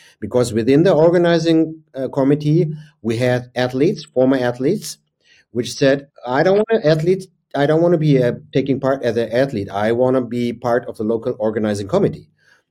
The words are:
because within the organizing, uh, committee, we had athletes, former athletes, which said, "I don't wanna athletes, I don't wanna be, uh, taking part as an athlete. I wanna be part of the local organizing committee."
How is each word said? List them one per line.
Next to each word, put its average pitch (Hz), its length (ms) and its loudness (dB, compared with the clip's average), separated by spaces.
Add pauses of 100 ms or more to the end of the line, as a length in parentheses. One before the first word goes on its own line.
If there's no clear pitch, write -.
(200)
because 123 320 -2
within 123 300 2
the 185 100 4
organizing, 165 920 2 (120)
uh, 131 140 -6
committee, 151 640 2 (300)
we 113 160 -2
had 123 360 0
athletes, 131 500 -2
former 131 340 2
athletes, 127 600 -4 (540)
which 113 220 -6
said, 139 340 0 (180)
"I 131 160 0
don't 196 260 2
wanna 220 160 0
athletes, 160 420 0 (280)
I 143 120 0
don't 156 160 2
wanna 175 160 2
be, 143 240 4
uh, 120 100 0 (220)
taking 131 260 -2
part 135 220 -2
as 117 160 -2
an 113 120 -2
athlete. 113 400 -2
I 104 220 0
wanna 127 300 2
be 120 320 -6
part 123 340 -2
of 110 80 -12
the 110 80 -6
local 113 340 -4
organizing 107 500 -4
committee." - 420 -2 (400)